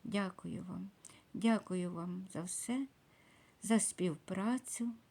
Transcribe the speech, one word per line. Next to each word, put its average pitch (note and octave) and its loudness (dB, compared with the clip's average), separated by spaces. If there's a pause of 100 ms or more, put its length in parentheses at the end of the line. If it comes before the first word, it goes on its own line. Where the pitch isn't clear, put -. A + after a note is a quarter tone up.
Дякую F#3 -2
вам. F3+ -8 (440)
Дякую F#3 2
вам F3+ -4
за D#3 -4
все, B3+ -2 (760)
за A3 6
співпрацю. G3+ 0 (180)